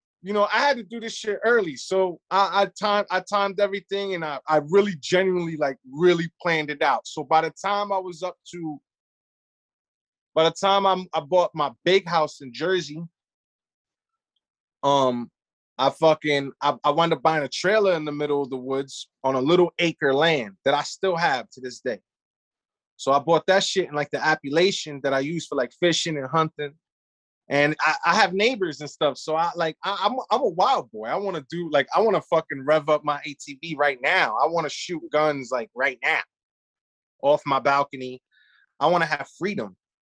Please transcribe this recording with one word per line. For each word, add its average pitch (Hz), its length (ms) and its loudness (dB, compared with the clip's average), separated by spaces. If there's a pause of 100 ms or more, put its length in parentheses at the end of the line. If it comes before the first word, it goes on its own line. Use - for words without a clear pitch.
(220)
you 190 120 -8
know, 202 180 2
I 214 80 2
had 277 180 4
to 233 60 -10
do 220 160 -12
this 220 140 -10
shit 208 320 -6
early. 202 320 2
So 185 420 -2 (100)
I, 190 340 4
I 190 140 -4
timed, 208 320 0
I 185 120 0
timed 202 400 -2
everything, 196 540 -4
and 165 100 -6
I, 143 140 -6 (100)
I 156 180 4
really 202 320 4
genuinely, 180 560 0
like, 143 220 -2 (120)
really 170 400 2 (120)
planned 160 280 0
it 147 120 -4
out. 135 260 2
So - 160 -8
by 160 160 4
the 160 120 -2
time 202 420 -4
I 190 60 -2
was 180 220 -10
up 180 140 -6 (160)
to, 156 300 -10 (1500)
by 160 80 4
the 160 80 4
time 196 340 2
I'm, 185 280 0
I 160 80 -2
bought 175 320 2
my 147 180 -2 (140)
big 185 240 2
house 156 320 -2
in 135 100 -16
Jersey, 156 500 -4 (1800)
um, 131 480 0 (460)
I 135 120 4
fucking, 147 600 2 (100)
I, 143 220 0
I 147 60 2
wound 165 240 2
up 135 100 -6
buying 160 200 2
a 135 40 -6
trailer 196 460 2
in 160 100 -2
the 151 80 -6
middle 147 320 -2
of 131 60 -8
the 135 80 -6
woods 135 500 -6 (160)
on 135 120 0
a 131 60 0
little 170 380 4
acre 156 340 0
land 139 420 0 (100)
that 139 80 2
I 143 100 0
still 190 320 -4
have 143 360 -2
to 123 100 -20
this 123 180 -12
day. 110 200 -6 (1000)
So - 140 -2
I 139 60 6
bought 156 300 0
that 190 160 4
shit 180 260 -2
in, 147 60 -8
like, 147 160 -4
the 131 120 -6
Appalachian 156 800 0
that 139 100 -2
I 135 100 0
use 156 260 -6
for, 151 80 -6
like, 127 240 -2
fishing 165 380 0
and 135 100 -6
hunting. 156 480 -2 (720)
And 147 320 2
I, 151 140 0 (100)
I 170 100 2
have 196 180 4
neighbors 196 460 -2
and 147 80 -12
stuff. 139 300 -2
So 156 180 -6
I, 165 200 0
like, 165 280 -4
I, 190 200 -4
I'm, 233 140 0 (120)
I'm 240 120 2
a 247 80 0
wild 180 420 0
boy. 110 160 -10
I 135 80 -4
wanna 185 340 -6
do, 170 220 -6
like, 139 240 2
I 170 60 4
wanna 202 200 2
fucking 156 420 -2
rev 151 260 2
up 151 140 2
my 147 220 -4
A 147 80 -10
T 139 260 -16
V 160 160 -10
right 139 280 0
now. 147 340 2
I 131 80 2
wanna 160 240 0
shoot 165 320 -8 (100)
guns, 147 400 0
like, 117 220 -6
right 131 300 -4
now 143 180 0 (1000)
off 143 240 4
my 135 120 2
balcony. 131 600 -2 (580)
I 135 60 2
wanna 170 220 4
have 147 200 -4 (120)
freedom. 123 360 -6 (380)